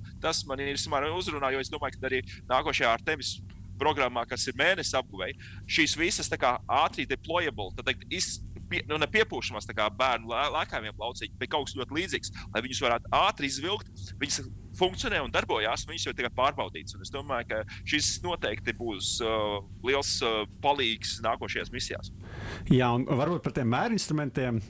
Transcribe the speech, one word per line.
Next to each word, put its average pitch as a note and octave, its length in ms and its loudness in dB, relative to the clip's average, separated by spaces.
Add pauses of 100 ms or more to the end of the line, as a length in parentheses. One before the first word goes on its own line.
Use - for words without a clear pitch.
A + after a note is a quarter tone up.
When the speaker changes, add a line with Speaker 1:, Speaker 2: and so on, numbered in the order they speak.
(180)
Speaker 1:
tas D#3+ 280 0
man C3+ 140 -4
ir C#3 160 -2
samērā D3 380 0
uzrunā, D#3 400 0
jo C3+ 80 0
es C3 80 -4
domāju, D3 300 -4
ka C3 100 -2
arī B2+ 140 0 (220)
nākošajā C3+ 440 4
Artemis A#2+ 460 0 (400)
programmā, C3 500 2
kas - 220 -2
ir B2 100 -4
mēnesi D#3+ 400 4
apguvei, F#2 340 -2 (300)
šīs - 340 2
visas E3 320 0
tā - 100 0
kā B2 280 4
ātri D3 420 2
deployable, C3+ 680 -2
tad B2 120 -6
teikt, B2 240 -2
iz-, - 300 0 (240)
pie-, - 240 -2
nu, D3+ 100 0
ne D#3 100 2
piepūšamās C3 580 2
tā - 80 -10
kā G#2+ 140 4
bērnu A2+ 400 2
lē-, B2 240 2
lēkājumiem C3 480 -2
lauciņi, A2+ 380 -6
bet B2+ 160 -4
kaut C#3+ 160 0
kas - 80 -8
ļoti B2+ 180 -4
līdzīgs, E3+ 380 -2 (140)
lai G#2+ 180 0
viņus C3 180 -4
varētu A#2 320 2
ātri D#3+ 320 2
izvilkt, C#3+ 400 -4 (300)
viņas C#3+ 240 0 (320)
funkcionē F#3 500 2
un A#2 80 -4
darbojās, C3 560 2
viņas D#3+ 180 -4
jau C#3 60 -2
ir A2+ 80 -6
tagad A#2+ 160 -2
pārbaudītas, B2 600 0
un F#2+ 80 -12
es - 80 -10
domāju, C#3 360 -2
ka A2 160 -2 (180)
šis C#3+ 300 2 (100)
noteikti B2 540 -2
būs, G2+ 480 -2
uh, G#2+ 340 2 (240)
liels, C3+ 300 2 (100)
uh, A2+ 220 2 (160)
palīgs C#3 600 2
nākošajās A2+ 500 -2
misijās. - 400 -6 (540)
Speaker 2:
Jā, B2+ 280 8
un B2 140 4
varbūt D3+ 360 2
par C3+ 120 -2
tiem B2 160 2
mērinstrumentiem, C#3+ 880 2 (100)